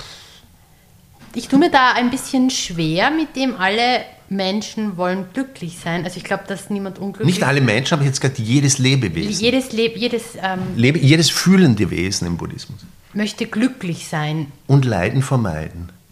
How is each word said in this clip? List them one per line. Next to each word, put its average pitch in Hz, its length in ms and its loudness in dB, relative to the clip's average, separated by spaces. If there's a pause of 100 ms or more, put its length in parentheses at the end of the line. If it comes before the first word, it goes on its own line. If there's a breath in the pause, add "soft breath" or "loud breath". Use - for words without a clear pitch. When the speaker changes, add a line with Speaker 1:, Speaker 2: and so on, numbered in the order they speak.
(1300 loud breath)
Speaker 1:
Ich 233 140 -8
tue 269 100 4
mir 330 120 6
da 254 220 4
ein 240 180 2
bisschen 254 380 0
schwer 175 640 0
mit 311 260 -2
dem, 262 200 -2
alle 220 440 2 (300)
Menschen 196 680 -4
wollen 180 380 -2
glücklich 262 500 -8
sein. 170 200 -4
Also 180 120 -8
ich 170 80 -14
glaub, 196 220 -6
dass 190 240 -10
niemand 196 280 -6
unglücklich 190 280 -4 (100)
Speaker 2:
Nicht 175 100 0
alle 139 140 2
Menschen, 123 340 2
aber 143 100 0
jetzt 135 180 0
grad 135 160 -2
jedes 131 400 2
Lebewesen. 131 680 0
Speaker 1:
Jedes 254 280 0
Leb-, 226 260 -2
jedes, 233 240 -2 (200)
ähm 185 180 -4 (160)
Speaker 2:
Lebe-, 131 220 4
jedes 156 300 6
fühlende 131 600 4
Wesen 87 360 -2
im 85 120 -4
Buddhismus. - 400 -12 (340)
Speaker 1:
möchte 208 340 -4
glücklich 214 600 -4
sein. 151 420 -4 (160)
Speaker 2:
Und 135 200 4
Leiden 113 360 0
vermeiden. 87 680 -4 (220)